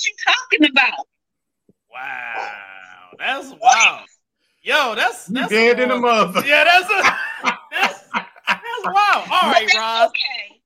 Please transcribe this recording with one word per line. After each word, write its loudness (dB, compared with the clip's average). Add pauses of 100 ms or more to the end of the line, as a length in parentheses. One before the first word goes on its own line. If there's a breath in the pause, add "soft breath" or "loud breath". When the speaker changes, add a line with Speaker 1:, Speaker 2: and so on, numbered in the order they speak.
Speaker 1:
you -6 (100)
talking 2
about?" 0 (840)
Speaker 2:
Wow, -12
that's -8
wild. 2 (540)
Yo, 0
that's, -4
Speaker 3:
You -6
Speaker 2:
that's -2
Speaker 3:
dead 4
in 0
the -2
Speaker 2:
wild. 2
Speaker 3:
motherfucker. -2
Speaker 2:
Yeah, 4
that's 4
a, -2
<laughs> -20
that's, -4
that's -6
wild. -2
All 2
Speaker 1:
But 2
Speaker 2:
right, 2
Speaker 1:
that's 2
Speaker 2:
Roz. 0
Speaker 1:
okay. -10